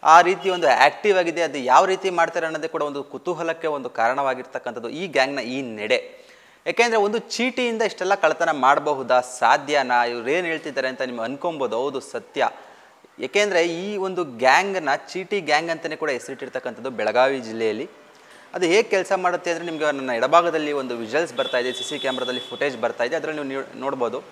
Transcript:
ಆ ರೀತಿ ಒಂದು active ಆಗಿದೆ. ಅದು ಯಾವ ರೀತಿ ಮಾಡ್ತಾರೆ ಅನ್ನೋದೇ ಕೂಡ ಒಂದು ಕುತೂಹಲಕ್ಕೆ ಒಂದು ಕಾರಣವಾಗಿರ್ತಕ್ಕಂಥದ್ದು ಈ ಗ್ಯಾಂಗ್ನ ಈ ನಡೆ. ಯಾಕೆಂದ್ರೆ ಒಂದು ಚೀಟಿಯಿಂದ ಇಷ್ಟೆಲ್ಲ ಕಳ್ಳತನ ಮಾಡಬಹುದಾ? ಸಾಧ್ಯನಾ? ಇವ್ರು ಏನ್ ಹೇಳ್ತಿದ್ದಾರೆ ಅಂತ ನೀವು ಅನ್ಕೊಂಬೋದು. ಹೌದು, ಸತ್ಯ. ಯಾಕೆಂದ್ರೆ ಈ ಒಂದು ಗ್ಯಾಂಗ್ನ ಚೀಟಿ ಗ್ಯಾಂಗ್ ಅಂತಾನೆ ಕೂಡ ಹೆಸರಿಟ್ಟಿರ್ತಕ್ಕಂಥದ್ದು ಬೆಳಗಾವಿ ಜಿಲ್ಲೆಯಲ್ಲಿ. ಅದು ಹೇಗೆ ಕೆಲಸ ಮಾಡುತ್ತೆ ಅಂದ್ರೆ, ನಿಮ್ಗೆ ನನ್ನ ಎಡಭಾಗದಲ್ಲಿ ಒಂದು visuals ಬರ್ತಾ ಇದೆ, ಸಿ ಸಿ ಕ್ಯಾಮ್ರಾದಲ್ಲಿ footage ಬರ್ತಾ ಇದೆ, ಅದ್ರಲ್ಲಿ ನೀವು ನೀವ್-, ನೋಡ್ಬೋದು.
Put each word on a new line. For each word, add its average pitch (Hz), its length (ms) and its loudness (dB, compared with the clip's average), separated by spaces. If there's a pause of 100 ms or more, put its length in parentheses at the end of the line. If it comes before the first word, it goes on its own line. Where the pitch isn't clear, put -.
ಆ 160 180 10
ರೀತಿ 180 280 2
ಒಂದು 175 180 2
active 147 500 4
ಆಗಿದೆ. 170 240 0
ಅದು 147 160 -2
ಯಾವ 131 280 6
ರೀತಿ 190 240 0
ಮಾಡ್ತಾರೆ 165 360 0
ಅನ್ನೋದೇ 156 220 -6
ಕೂಡ 156 140 -4
ಒಂದು 143 220 -4
ಕುತೂಹಲಕ್ಕೆ 165 640 -6
ಒಂದು 139 220 -4
ಕಾರಣವಾಗಿರ್ತಕ್ಕಂಥದ್ದು 123 1000 -2
ಈ 160 180 -8
ಗ್ಯಾಂಗ್ನ 139 320 0
ಈ 127 220 -6
ನಡೆ. 110 680 -4 (380)
ಯಾಕೆಂದ್ರೆ 226 320 2
ಒಂದು 208 200 2
ಚೀಟಿಯಿಂದ 240 640 -2
ಇಷ್ಟೆಲ್ಲ 190 340 0
ಕಳ್ಳತನ 165 360 2
ಮಾಡಬಹುದಾ? 135 680 2
ಸಾಧ್ಯನಾ? 127 840 2
ಇವ್ರು 120 240 -4
ಏನ್ 175 160 0
ಹೇಳ್ತಿದ್ದಾರೆ 143 420 -4
ಅಂತ 127 140 -6
ನೀವು 123 200 -4
ಅನ್ಕೊಂಬೋದು. 135 560 -4
ಹೌದು, 131 220 -4
ಸತ್ಯ. 120 500 -4 (680)
ಯಾಕೆಂದ್ರೆ 185 480 0
ಈ 185 300 -6
ಒಂದು 185 260 -4
ಗ್ಯಾಂಗ್ನ 147 720 2
ಚೀಟಿ 185 460 -6
ಗ್ಯಾಂಗ್ 156 300 0
ಅಂತಾನೆ 156 240 -6
ಕೂಡ 151 140 -4
ಹೆಸರಿಟ್ಟಿರ್ತಕ್ಕಂಥದ್ದು 127 800 -8
ಬೆಳಗಾವಿ 120 500 2
ಜಿಲ್ಲೆಯಲ್ಲಿ. 113 500 -4 (640)
ಅದು 180 120 -2
ಹೇಗೆ 190 180 4
ಕೆಲಸ 190 320 0
ಮಾಡುತ್ತೆ 180 360 0
ಅಂದ್ರೆ, 170 140 -4
ನಿಮ್ಗೆ 160 200 -4
ನನ್ನ 139 240 -2
ಎಡಭಾಗದಲ್ಲಿ 151 640 2
ಒಂದು 131 260 -4
visuals 123 360 -2
ಬರ್ತಾ 131 240 -2
ಇದೆ, 123 160 0
ಸಿ 131 160 -8
ಸಿ 147 100 -6
ಕ್ಯಾಮ್ರಾದಲ್ಲಿ 127 400 -4
footage 127 380 -4
ಬರ್ತಾ 117 260 -2
ಇದೆ, 131 120 -2
ಅದ್ರಲ್ಲಿ 151 280 -4
ನೀವು 135 180 -6
ನೀವ್-, - 200 -12
ನೋಡ್ಬೋದು. 131 400 -4 (100)